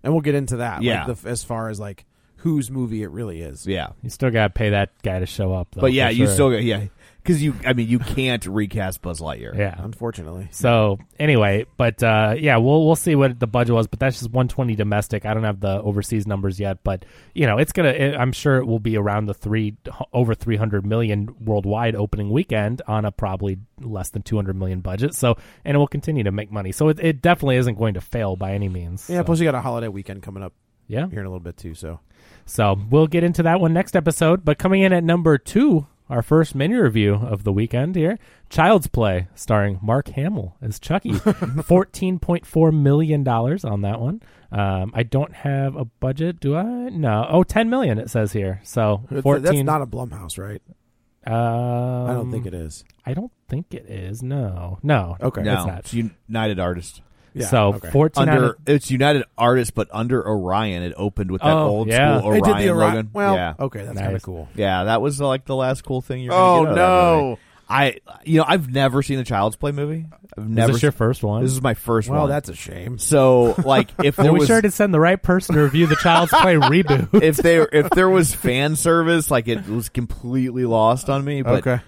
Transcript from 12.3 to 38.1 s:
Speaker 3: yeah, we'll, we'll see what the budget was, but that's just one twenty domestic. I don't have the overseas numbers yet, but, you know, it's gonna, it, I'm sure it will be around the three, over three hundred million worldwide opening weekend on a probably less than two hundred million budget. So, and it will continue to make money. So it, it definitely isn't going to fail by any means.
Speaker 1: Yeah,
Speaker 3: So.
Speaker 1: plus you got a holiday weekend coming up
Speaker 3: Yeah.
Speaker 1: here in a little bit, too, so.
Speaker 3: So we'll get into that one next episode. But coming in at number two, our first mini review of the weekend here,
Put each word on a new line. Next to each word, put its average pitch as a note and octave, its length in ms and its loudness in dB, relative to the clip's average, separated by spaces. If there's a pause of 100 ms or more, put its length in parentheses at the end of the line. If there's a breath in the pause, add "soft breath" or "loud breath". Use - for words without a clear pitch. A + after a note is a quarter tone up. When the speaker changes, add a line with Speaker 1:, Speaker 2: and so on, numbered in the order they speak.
Speaker 3:
yeah, C#3+ 180 2
we'll, D3 300 4
we'll D#3+ 100 4
see D#3+ 180 0
what C3+ 240 2
the B2 80 -2
budget A#2 280 0
was, A2+ 120 2
but - 140 -10
that's C3+ 200 -2
just A#2 100 -8
one B2+ 180 0
twenty B2 260 -2
domestic. G#2 520 -2
I G#2+ 80 -2
don't A2 100 -2
have G2+ 160 -4
the G2+ 220 -2
overseas G#2 440 -2
numbers G2 320 -4
yet, G2 240 -4
but, F#2+ 220 -4 (300 soft breath)
you D3 120 2
know, A2 120 2
it's D#3 140 0
gonna, D#3 180 2
it, C#3+ 260 -2
I'm B2+ 160 0
sure C#3 240 0
it B2+ 100 0
will A2+ 120 -2
be A2 180 -2
around G#2 300 0
the G2+ 80 -6
three, G#2+ 420 -4 (380)
over A#2 200 0
three A2+ 220 -4
hundred G#2 300 -2
million G#2+ 420 -2 (160)
worldwide G#2+ 500 -2
opening G#2 360 -4
weekend A2+ 580 -2
on G#2+ 160 -2
a G#2 80 -2
probably F#2+ 460 -6 (240)
less G#2+ 260 -8
than G2+ 140 -8
two - 140 -4
hundred F#2+ 200 -2
million F#2 240 -6
budget. G2 340 -4
So, A#2+ 220 2 (260 loud breath)
and C#3+ 120 -2
it C#3+ 40 4
will C#3+ 100 4
continue D3 360 -4
to G2 80 -2
make G2+ 180 -8
money. G2 220 -6
So D3+ 160 0
it, D#3 120 0
it D#3+ 200 0
definitely C#3+ 360 2
isn't B2 200 0
going G#2+ 180 -2
to F2+ 60 -6
fail G2+ 340 -6
by F#2+ 200 -6
any G2+ 160 -4
means. F2+ 400 -10
Speaker 1:
Yeah, F3 80 -2
Speaker 3:
So. D#3+ 60 0
Speaker 1:
plus E3+ 160 0
you E3+ 40 2
got D3 100 2
a B2 60 -4
holiday A#2 280 -6
weekend G2 340 -12
coming G2 200 -14
up F2+ 120 -14 (340)
Speaker 3:
Yeah. B2 220 -4
Speaker 1:
here A2 100 -8
in F#2+ 60 -8
a - 20 -10
little F#2 160 -10
bit, E2+ 140 -14
too, E2 160 -14
so. E2 260 -14 (460 soft breath)
Speaker 3:
So G2+ 420 0
we'll D3+ 200 6
get E3+ 160 2
into E3+ 180 0
that E3 180 2
one E3 140 2
next F#3 200 -2
episode. E3+ 480 2
But D3+ 160 2
coming F#3+ 220 2
in F#3+ 140 6
at E3+ 100 2
number E3 340 4
two, G3+ 480 2 (220)
our B2 140 -2
first D#3 340 2
mini D#3+ 180 0
review A2 400 4
of G2+ 300 -4
the G#2 80 0
weekend A#2+ 420 -2
here, F#3 240 0 (300 soft breath)